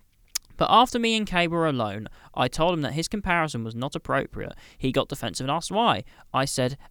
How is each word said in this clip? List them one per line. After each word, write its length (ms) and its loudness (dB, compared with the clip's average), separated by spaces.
But 140 2
after 280 6
me 160 0
and 120 -2
Kay 200 2
were 200 0
alone, 400 -2
I 140 2
told 260 2
him 80 0
that 120 -2
his 140 -4
comparison 560 -2
was 120 -8
not 200 -6
appropriate. 580 -4
He 140 0
got 180 2
defensive 360 -6
and 60 -2
asked 200 -4
why. 320 2
I 120 2
said, 320 -2